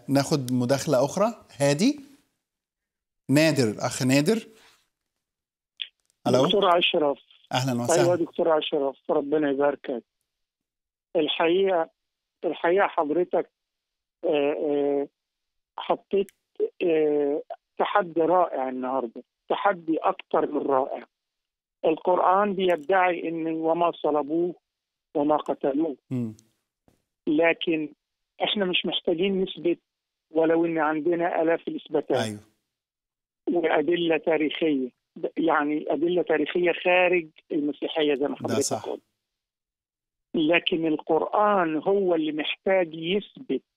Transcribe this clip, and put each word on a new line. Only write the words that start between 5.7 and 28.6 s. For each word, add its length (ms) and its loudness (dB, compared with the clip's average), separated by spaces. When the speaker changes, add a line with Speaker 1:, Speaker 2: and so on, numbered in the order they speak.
Speaker 1:
ألو؟ 180 6
Speaker 2:
دكتور 340 4
أشرف. 380 0
Speaker 1:
أهلًا 300 -2
وسهلًا. 200 4
Speaker 2:
أيوة 140 4
دكتور 420 0
أشرف، 380 -2
ربنا 400 0
يباركك. 540 -2
الحقيقة، 760 2
الحقيقة 420 2
حضرتك، 640 -2
آه، 40 -4
آه، 540 -2
حطيت، 540 -4
آه، 580 0
تحدي 440 0
رائع 480 2
النهاردة، 540 -6
تحدي 480 -2
أكتر 540 -2
من 160 -4
رائع. 360 0
القرآن 680 2
بيدعي 760 0
إن 180 -4
وما 440 0
صلبوه 640 -2
وما 220 2
قتلوه. 580 -2
Speaker 1:
مم. 260 -6
Speaker 2:
لكن 640 0
إحنا 220 -2